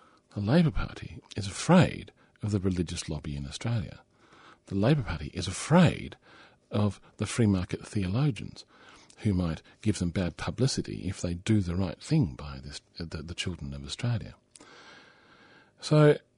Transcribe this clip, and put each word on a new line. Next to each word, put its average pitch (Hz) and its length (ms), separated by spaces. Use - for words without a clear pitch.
The 104 60
Labor 143 300
Party - 480
is 95 100
afraid - 640
of 107 80
the 104 100
religious 87 480
lobby 76 280
in 69 100
Australia. 110 540
The 95 60
Labor 123 280
Party 76 320
is 90 120
afraid - 680
of 104 300
the 104 80
free 117 200
market 95 400
theologians 107 800
who 107 100
might 87 300
give 104 160
them 87 120
bad 85 260
publicity - 680
if 92 140
they 87 140
do 104 260
the 87 160
right 95 240
thing 123 340
by 69 280
this, 73 180
uh, 87 100
the, 78 140
the 82 120
children 78 380
of 69 120
Australia. - 500
So, 151 380